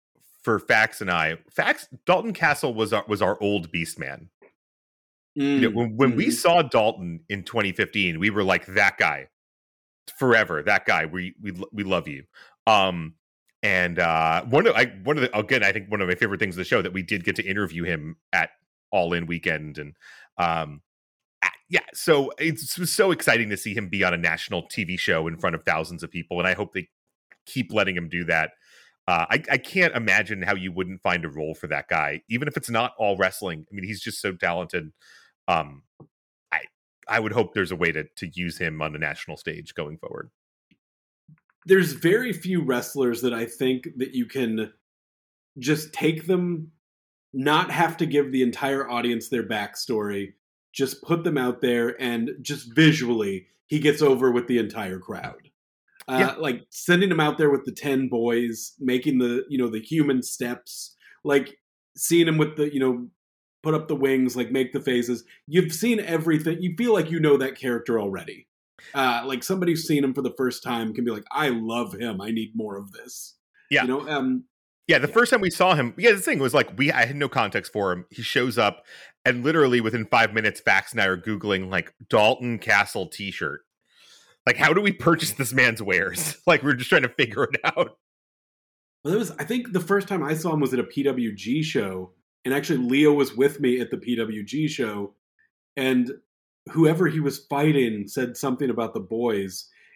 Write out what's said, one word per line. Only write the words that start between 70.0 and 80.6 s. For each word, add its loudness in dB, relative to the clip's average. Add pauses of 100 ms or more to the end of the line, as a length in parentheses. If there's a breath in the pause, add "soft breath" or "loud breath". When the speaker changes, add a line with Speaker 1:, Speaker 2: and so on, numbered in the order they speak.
Speaker 2:
him 2
for -4
the -4
first -2
time -4
can -4
be 0
like, -8
"I 0
love -2
him. -6
I -6
need -4
more -6
of -12
this." -18 (340 soft breath)
Speaker 1:
Yeah. 4
Speaker 2:
You -2
know, -4
um, -2 (420)
Speaker 1:
Yeah, 6
the 0
Speaker 2:
yeah. -2
Speaker 1:
first 4
time 4
we 0
saw 4
him, 0
yeah, 6
the 4
thing 0
was, 2
like, 2
we, 2
I 4
had -2
no -2
context -2
for 0
him. -6
He -12
shows 0
up, 2 (400 loud breath)
and 0
literally 4
within 0
five 4
minutes, 0
Fax 2